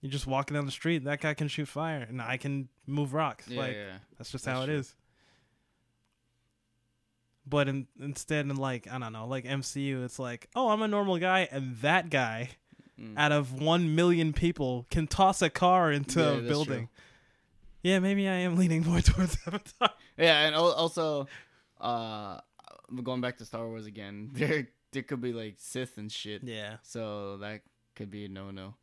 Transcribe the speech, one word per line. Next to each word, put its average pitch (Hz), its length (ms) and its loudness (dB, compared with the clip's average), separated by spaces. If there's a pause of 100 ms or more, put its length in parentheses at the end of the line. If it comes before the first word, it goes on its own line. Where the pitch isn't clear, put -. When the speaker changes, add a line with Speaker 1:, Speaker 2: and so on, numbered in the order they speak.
Speaker 1:
you're 139 100 -8
just 135 160 -4
walking 135 280 -2
down 143 100 -2
the 135 60 -6
street, 160 340 0
that 143 160 -2
guy 156 140 0
can 151 120 -2
shoot 143 200 -4
fire, 151 400 -4
and 123 140 -8
I 120 160 -4
can 139 300 -4 (180)
move 139 280 -2
rocks. 147 340 -2
Speaker 2:
Yeah, 123 120 -6
Speaker 1:
Like, 107 160 -4
Speaker 2:
yeah. 98 220 -10 (200)
Speaker 1:
that's - 140 -14
just 131 140 -8
Speaker 2:
That's 131 120 -2
Speaker 1:
how 131 60 -2
it 135 40 -4
Speaker 2:
true. 151 80 0
Speaker 1:
is. 139 200 -6 (2500)
But 139 240 2
in, 135 180 -4 (120)
instead 143 460 -4
in, 139 120 -2
like, 131 340 -4
I 131 80 -8
don't 113 140 -8
know, 110 140 -10
like, 127 180 -6
M 131 180 -4
C 139 240 -6
U, 131 160 -4
it's 123 160 -10
like, 120 340 -8
"Oh, 247 160 2
I'm 214 120 2
a 220 60 0
normal 202 300 2
guy," 185 340 2
and 131 260 -4
that 165 320 2
guy, 123 400 0 (500)
Speaker 2:
Mm. 110 160 -12
Speaker 1:
out 147 160 4
of 139 220 2
one 160 420 4
million 165 380 6
people, 131 560 0
can 160 180 2
toss 190 360 4
a 165 80 4
car 180 400 6
into 143 280 0
Speaker 2:
Yeah, 160 100 6
Speaker 1:
a 143 80 2
Speaker 2:
that's 117 100 -4
Speaker 1:
building. 135 400 -2
Speaker 2:
true. - 20 -14 (960)
Speaker 1:
Yeah, 185 160 4
maybe 196 280 2
I 190 100 0
am 180 200 2
leaning 170 260 4
more 170 180 4
<laughs> - 0 -
towards - 360 6 (100)
Avatar. - 460 0 (240)
Speaker 2:
Yeah, 156 300 6
and 151 80 2
al-, 170 160 6
also, 156 560 0 (520)
uh, 110 600 -4 (640)
going 127 180 -4
back 127 160 -4
to 117 80 -18
Star 117 220 -8
Wars 113 180 -10
again, 104 440 -14
<laughs> 139 40 -16
there, 143 340 0 (240)
there 139 120 -6
could 131 180 -6
be, 123 100 -2
like, 110 280 -8
Sith - 400 -8
and 104 120 -10
shit. 107 320 -10
Speaker 1:
Yeah. 110 380 -10
Speaker 2:
So 104 560 -8
that 104 240 -10 (340)
could 104 160 -10
be 104 140 -10
a 98 40 -12
no-no. 95 540 -12